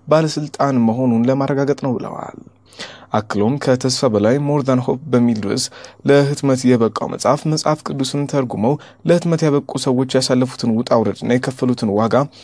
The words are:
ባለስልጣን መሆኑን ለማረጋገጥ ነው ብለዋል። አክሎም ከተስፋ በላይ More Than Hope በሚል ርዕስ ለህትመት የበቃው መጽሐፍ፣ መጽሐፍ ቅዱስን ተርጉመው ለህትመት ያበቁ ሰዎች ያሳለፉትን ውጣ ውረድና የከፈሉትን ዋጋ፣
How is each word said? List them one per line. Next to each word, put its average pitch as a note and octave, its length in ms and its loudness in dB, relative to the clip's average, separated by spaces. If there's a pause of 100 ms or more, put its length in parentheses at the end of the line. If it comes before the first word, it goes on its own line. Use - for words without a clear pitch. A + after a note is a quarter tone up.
ባለስልጣን D3 760 0
መሆኑን A#2 420 2
ለማረጋገጥ C#3 540 0
ነው C3 140 -4
ብለዋል። - 460 -10 (720)
አክሎም G#2+ 460 0
ከተስፋ C3 520 0
በላይ G#2+ 280 2
More D3 260 0
Than B2+ 180 0
Hope C3 240 -4
በሚል A#2+ 360 2
ርዕስ A2+ 240 -4 (400)
ለህትመት C#3 560 2
የበቃው A#2 480 2
መጽሐፍ፣ C3+ 360 0
መጽሐፍ D3+ 360 0
ቅዱስን C#3+ 460 -4
ተርጉመው C3 460 -2 (320)
ለህትመት E3+ 360 2
ያበቁ D3 380 0
ሰዎች C3 340 0
ያሳለፉትን B2+ 640 0
ውጣ A#2+ 200 -2
ውረድና A2+ 360 0
የከፈሉትን B2 640 0
ዋጋ፣ A2 220 2 (280)